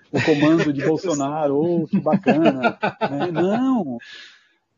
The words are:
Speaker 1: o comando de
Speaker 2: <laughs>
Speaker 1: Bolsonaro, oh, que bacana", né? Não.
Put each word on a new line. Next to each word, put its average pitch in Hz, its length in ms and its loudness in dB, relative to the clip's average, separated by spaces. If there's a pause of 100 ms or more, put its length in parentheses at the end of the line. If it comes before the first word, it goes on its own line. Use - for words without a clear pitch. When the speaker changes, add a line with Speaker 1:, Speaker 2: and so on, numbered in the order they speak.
(120)
Speaker 1:
o 139 120 -2
comando 151 480 4
de 135 100 -2
Speaker 2:
<laughs> - 40 0
Speaker 1:
Bolsonaro, 147 720 -2 (260)
oh, 151 40 -4
que 190 140 0
bacana", 247 760 0 (240)
né? 180 320 -4
Não. 190 680 0 (800)